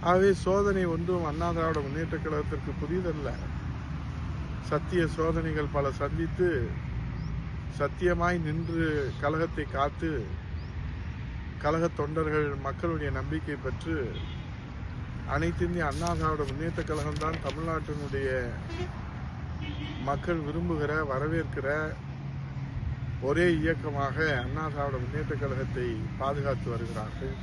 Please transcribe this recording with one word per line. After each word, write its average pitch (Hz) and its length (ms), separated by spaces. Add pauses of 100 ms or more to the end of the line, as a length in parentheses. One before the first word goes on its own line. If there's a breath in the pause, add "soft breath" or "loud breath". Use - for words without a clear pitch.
ஆகவே 185 240
சோதனை 190 540
ஒன்றும் 170 380
அண்ணா 160 280
திராவிட 165 280
முன்னேற்ற 156 360
கழகத்திற்கு 151 640
புதிதல்ல. 156 480 (1400)
சத்திய 165 380
சோதனைகள் 160 680
பல 143 160
சந்தித்து 160 580 (1300)
சத்தியமாய் 175 680
நின்று 165 400 (340)
கழகத்தை 160 440
காத்து 143 460 (1500)
கழக 160 300
தொண்டர்கள் 156 680
மக்களுடைய 143 540
நம்பிக்கை 139 540
பெற்று 156 320 (1300)
அனைத்து 165 380
இந்திய 170 200
அண்ணா 156 260
திராவிட 160 380
முன்னேற்ற 160 320
கழகம்தான் 156 640
தமிழ்நாட்டினுடைய 147 840 (1800)
மக்கள் 143 420
விரும்புகிற, 151 460 (140)
வரவேற்கிற 135 600 (1500)
ஒரே 151 320
இயக்கமாக 151 640 (240)
அண்ணா 120 280
திராவிட 143 280
முன்னேற்ற 151 380
கழகத்தை 131 540 (300)
பாதுகாத்து 139 520
வருகிறார்கள். 113 720